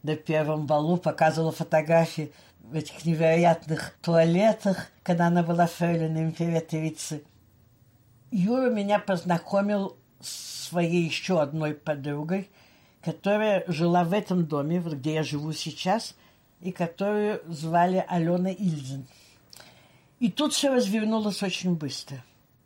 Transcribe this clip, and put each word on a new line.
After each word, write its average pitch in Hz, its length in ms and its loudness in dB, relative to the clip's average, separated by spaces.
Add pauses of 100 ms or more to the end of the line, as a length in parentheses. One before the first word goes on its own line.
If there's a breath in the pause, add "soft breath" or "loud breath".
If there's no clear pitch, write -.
на 151 120 -2
первом 156 520 -2
балу, 156 300 2
показывала 160 540 2
фотографии 160 800 0 (280 loud breath)
в 113 160 -14
этих - 280 -8
невероятных 160 1000 2
туалетах, 175 880 2 (100)
когда 175 240 2
она 175 160 4
была 170 240 4
фрейлиной 160 600 0
императрицы. 160 1000 -4 (1040)
Юра 240 400 2
меня 202 300 2
познакомил 196 1000 0 (240)
с - 460 -12
своей 170 360 2
ещё 165 360 0
одной 151 340 -2
подругой, 151 800 -4 (500 soft breath)
которая 196 640 0
жила 175 380 2
в 170 100 0
этом 180 320 0
доме, 151 340 -2
вот 165 140 -6
где 143 220 -4
я 156 80 0
живу 147 280 -4
сейчас, 185 640 -4 (480 soft breath)
и 180 100 -8
которую 208 680 -2 (100)
звали 170 560 2
Алёна 175 420 0
Ильзин. 143 580 -4 (1120 loud breath)
И 240 100 2
тут 285 240 -2
всё 269 220 2
развернулось 214 680 0
очень 180 320 -2
быстро. 139 500 -8 (420)